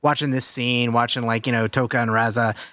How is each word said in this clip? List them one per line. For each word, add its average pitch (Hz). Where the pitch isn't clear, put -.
watching 147
this 131
scene, 120
watching, 120
like, 113
you 131
know, 113
Toka 123
and 117
Raza 113